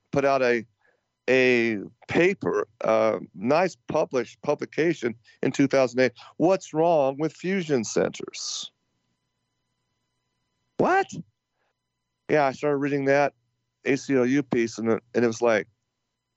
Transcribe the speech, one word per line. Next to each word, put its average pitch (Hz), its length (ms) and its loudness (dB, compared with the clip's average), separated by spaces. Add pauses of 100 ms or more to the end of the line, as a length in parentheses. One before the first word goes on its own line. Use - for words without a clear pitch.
(140)
put 139 100 0
out 139 180 2
a, 120 240 0 (640)
a 120 500 4 (280)
paper, 98 580 0 (140)
a 110 400 2 (160)
nice 151 400 0 (140)
published 151 520 -4
publication 147 720 -4 (300)
in 135 80 -2
two 139 160 2
thousand 127 320 0
eight. 127 140 2 (240)
"What's 185 360 0
wrong 151 460 2
with 156 140 -4
fusion 165 500 -2
centers?" - 880 -6 (2000)
What? 381 300 0 (1200)
Yeah, 147 160 2
I 131 80 0
started 147 240 -2
reading 139 280 -2
that 139 280 2 (500)
A 139 140 0
C 139 180 -4
L 123 100 4
U 139 180 2
piece, 113 340 -2
and 113 120 -4
it, - 140 -2 (100)
and 117 120 2
it - 20 2
was 113 140 -4
like, 113 260 2 (680)